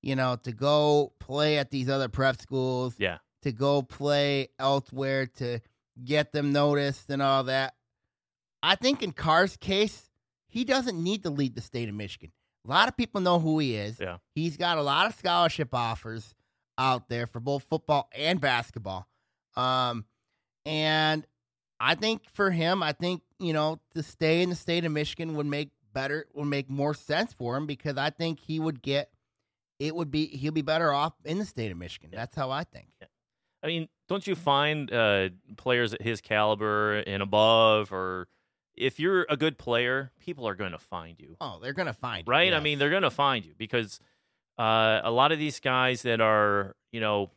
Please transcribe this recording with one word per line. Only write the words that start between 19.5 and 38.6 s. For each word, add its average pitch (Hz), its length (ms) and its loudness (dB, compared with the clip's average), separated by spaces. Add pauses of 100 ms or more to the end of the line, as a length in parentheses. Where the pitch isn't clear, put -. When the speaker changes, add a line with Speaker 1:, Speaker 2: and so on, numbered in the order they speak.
Speaker 1:
Um, 123 480 0 (600)
and 156 600 0 (540)
I 135 140 2
think 220 280 -2 (100)
for 196 180 0
him, 170 320 0
I 151 100 0
think, 175 300 -4 (160)
you 165 140 -2
know, 156 280 0 (140)
to 160 80 -6
stay 165 400 2
in 180 80 2
the 175 60 -2
state 170 280 -2
of 160 80 -2
Michigan 151 440 -4
would 147 100 -2
make 143 240 -4 (280)
better, 143 360 -4
would 147 120 -4
make 139 240 -2
more 143 240 0
sense 143 380 -2
for 120 240 -4
him 151 100 -4
because 147 300 -6
I 143 140 0
think 165 300 -6
he 160 200 -6
would 156 220 -4
get, 139 280 -2 (680)
it 156 140 -4
would 165 160 -4
be, 151 160 0
he'll 143 260 -6
be 156 100 -2
better 156 300 2
off 143 220 0 (100)
in 160 140 -4
the 214 60 -4
state 113 280 -6
of 85 60 -10
Michigan. 82 340 -14
Speaker 2:
Yeah. 104 80 -12
Speaker 1:
That's 117 160 -10
how 135 140 -4
I 147 140 -4
think. - 240 -20 (120)
Speaker 2:
Yeah. - 80 -20 (540)
I 180 40 -6
mean, 165 220 -4 (200)
don't 190 180 -4
you 196 80 0
find, 147 580 2
uh, 101 380 4 (260)
players 120 380 2
at - 80 -8
his 110 180 -4
caliber 107 840 0
and 98 160 -4
above, 107 680 6
or 92 360 -6 (480)